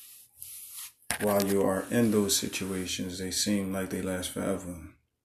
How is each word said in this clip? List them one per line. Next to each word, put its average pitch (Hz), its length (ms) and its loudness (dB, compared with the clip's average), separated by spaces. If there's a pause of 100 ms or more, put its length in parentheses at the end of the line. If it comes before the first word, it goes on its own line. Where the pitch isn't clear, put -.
(1200)
while 101 260 4
you 98 160 4
are 95 280 2
in 113 200 4
those 104 260 4
situations, 92 840 -4
they 92 120 -4
seem 98 420 2
like 95 180 -2
they 95 120 -2
last 92 280 -2
forever, 87 640 -4 (300)